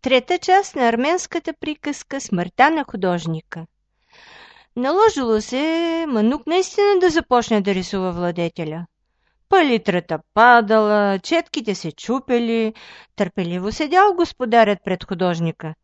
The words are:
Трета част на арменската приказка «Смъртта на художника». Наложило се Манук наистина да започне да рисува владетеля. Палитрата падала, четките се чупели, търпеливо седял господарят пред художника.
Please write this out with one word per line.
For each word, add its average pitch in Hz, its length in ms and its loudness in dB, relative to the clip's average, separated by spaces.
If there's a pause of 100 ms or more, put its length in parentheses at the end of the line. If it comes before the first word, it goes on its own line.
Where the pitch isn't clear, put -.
Трета 262 360 0
част 381 380 0
на 247 120 2
арменската 302 720 -2
приказка 294 600 -8
«Смъртта 190 500 0
на 320 140 -2
художника». 170 840 -6 (1080)
Наложило 262 640 0
се 330 680 -2
Манук 240 380 0
наистина 381 540 0
да 359 100 4
започне 247 500 0
да 196 140 -2
рисува 185 380 -4
владетеля. 170 760 -6 (640)
Палитрата 220 680 2 (160)
падала, 208 840 4
четките 262 560 -4
се 165 180 -8
чупели, 226 840 -2 (420)
търпеливо 180 560 -4
седял 359 420 2
господарят 233 680 2
пред 185 200 -4
художника. 165 800 -4